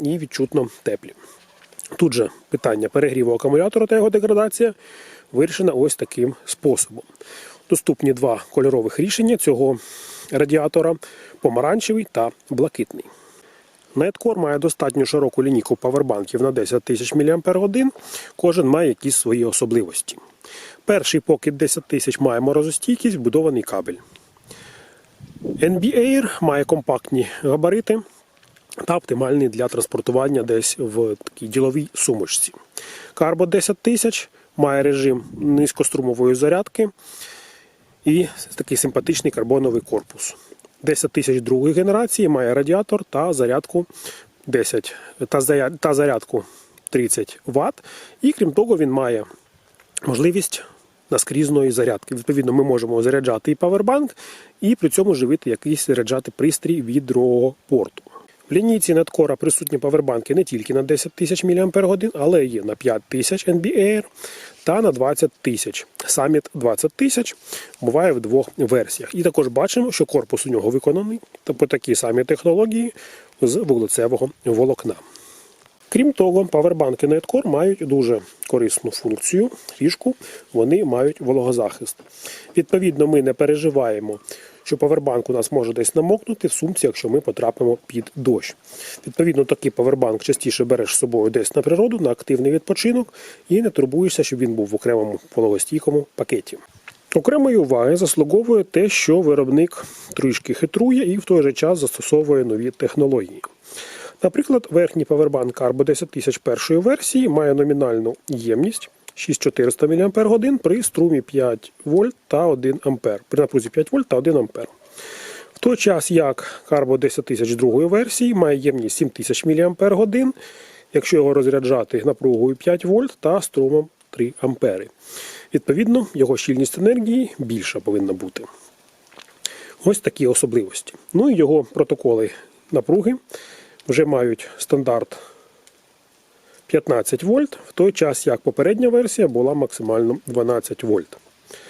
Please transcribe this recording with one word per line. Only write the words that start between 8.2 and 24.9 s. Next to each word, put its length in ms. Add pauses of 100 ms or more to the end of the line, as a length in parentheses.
кольорових 480
рішення 380
цього 420 (520)
радіатора, 640 (460)
помаранчевий 720
та 200 (180)
блакитний. 560 (920)
Nightcore 420
має 220
достатньо 460
широку 380
лінійку 320
павербанків 640
на 100
десять 320
тисяч 300
міліампер-годин, 800 (440)
кожен 320
має 220
якісь 260
свої 300
особливості. 720 (680)
Перший 360
Pocket 300
десять 340
тисяч 340
має 200
морозостійкість, 800
вбудований 460
кабель. 340 (1500)